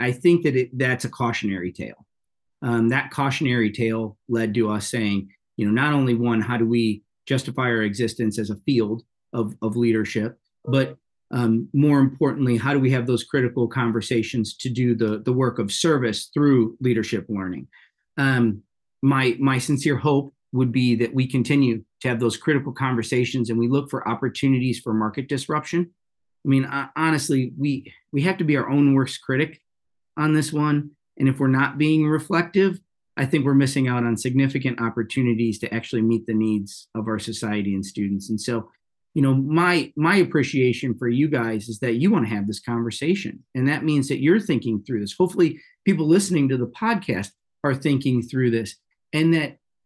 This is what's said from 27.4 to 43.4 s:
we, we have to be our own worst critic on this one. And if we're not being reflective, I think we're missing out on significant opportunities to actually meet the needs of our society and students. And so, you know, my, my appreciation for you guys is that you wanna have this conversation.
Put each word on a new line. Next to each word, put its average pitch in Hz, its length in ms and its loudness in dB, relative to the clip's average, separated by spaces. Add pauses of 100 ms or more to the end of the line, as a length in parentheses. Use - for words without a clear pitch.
we, 139 340 -4 (200)
we 139 100 0
have 190 160 0
to 175 60 0
be 147 120 4
our 127 140 -2
own 143 240 4
worst 135 280 0
critic 143 380 -4 (560)
on 156 160 2
this 151 200 2
one. 147 400 0 (260)
And 135 100 2
if 135 120 0
we're 135 80 2
not 135 280 2
being 151 300 2
reflective, 170 720 0 (380)
I 139 100 -2
think 143 180 2
we're 139 100 2
missing 135 340 2
out 120 160 0
on 117 120 0
significant 131 640 0
opportunities 113 800 0
to - 160 -8
actually 113 280 -4
meet 113 240 2
the 113 80 -2
needs 107 600 -2
of 113 140 -6
our 110 100 -2
society 104 560 -4
and 95 100 -4
students. 98 460 -6
And 107 100 -4
so, 117 300 -4 (440)
you 151 80 2
know, 135 120 4
my, 156 640 2
my 165 200 2
appreciation 131 800 2
for 123 120 -4
you 135 200 2
guys 113 400 -2
is 110 120 -10
that 120 140 0
you 156 160 2
wanna 139 180 2
have 104 180 -2
this 104 140 -6
conversation. 120 800 -4 (120)